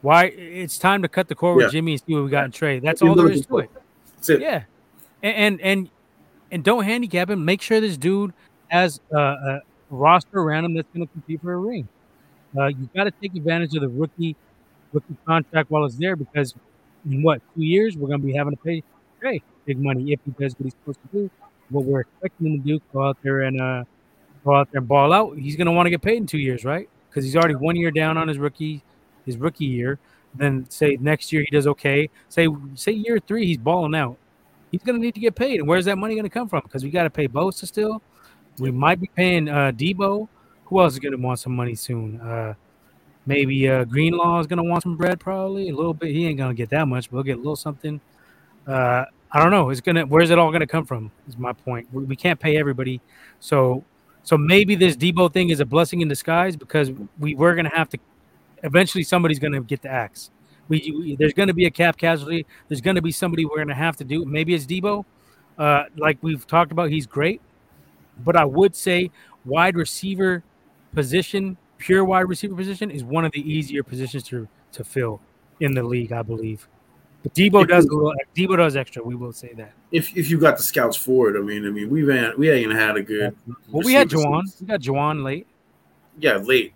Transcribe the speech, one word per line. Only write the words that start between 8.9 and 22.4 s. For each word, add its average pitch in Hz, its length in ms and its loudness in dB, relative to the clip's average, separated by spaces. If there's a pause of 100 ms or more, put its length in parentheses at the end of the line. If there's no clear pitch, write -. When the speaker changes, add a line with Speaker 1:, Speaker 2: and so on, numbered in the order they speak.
Speaker 1:
uh, 147 40 4
a 139 420 -2 (300)
roster 156 500 2
around 156 240 0
him 170 100 -2
that's 160 180 -6
gonna 170 140 -8
compete 156 340 -10
for 175 120 -8
a 180 40 -4
ring. 190 300 -6 (680)
Uh, 139 100 2
you 135 300 -6
gotta 196 160 0 (100)
take 196 140 -10
advantage 165 400 -2
of 147 60 -2
the 135 60 -4
rookie, 156 460 -4 (580)
rookie 147 240 -6 (100)
contract 160 440 -2
while 151 140 0
it's 123 120 -6
there 180 200 -2
because 143 360 -4 (560)
in 139 140 -2
what, 151 180 2 (140)
two 165 100 -4
years, 190 320 2
we're 143 120 -6
gonna 143 140 -2
be 139 120 -4
having 143 220 -2
to - 60 -20
pay 160 200 -4 (380)
Trey 247 200 -4 (260)
big 135 120 -4
money 135 340 -2
if 135 120 -6
he 139 80 -10
does 135 260 -6
what 135 60 -8
he's 131 160 -8
supposed - 220 -14
to 135 140 -20
do, 202 140 -4 (400)
what 135 140 -2
we're 135 160 0
expecting - 540 -6